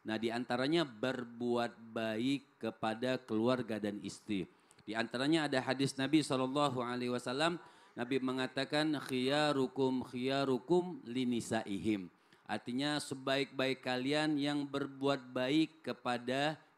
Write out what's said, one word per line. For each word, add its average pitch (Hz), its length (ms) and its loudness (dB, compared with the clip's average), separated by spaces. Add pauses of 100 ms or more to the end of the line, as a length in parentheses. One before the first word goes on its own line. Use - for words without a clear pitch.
Nah, 110 160 -2
di 110 140 0
antaranya 127 520 0
berbuat 120 920 -2 (140)
baik 113 680 -2
kepada 113 600 -2
keluarga 113 580 0
dan 101 240 -4
istri. 98 460 -4 (340)
Di 107 140 -10
antaranya 131 500 2
ada 135 160 2
hadis 131 340 0
Nabi 135 260 4
sallallahu 131 600 2
alaihi 123 300 -2
wasallam, 139 500 0 (320)
Nabi 120 240 -2
mengatakan, 135 840 0
"Khiyarukum 131 1040 2
khiyarukum 139 1000 0
linisaihim." 110 1040 0 (380)
Artinya 127 500 -4
sebaik-baik 135 880 -2
kalian 143 560 0
yang 147 240 0
berbuat 139 640 0
baik 131 560 0
kepada 127 720 -2 (220)